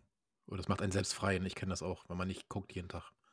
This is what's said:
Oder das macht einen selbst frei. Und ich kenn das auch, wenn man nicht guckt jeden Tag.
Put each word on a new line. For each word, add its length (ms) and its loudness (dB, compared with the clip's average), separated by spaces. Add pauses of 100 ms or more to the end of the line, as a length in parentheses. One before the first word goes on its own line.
(460)
Oder 120 -6
das 100 -4
macht 140 2
einen 100 2
selbst 220 2
frei. 240 4
Und 80 2
ich 80 -2
kenn 160 -2
das 120 0
auch, 260 -2
wenn 100 -4
man 100 2
nicht 220 -4
guckt 240 -4
jeden 160 -4
Tag. 220 -8 (200)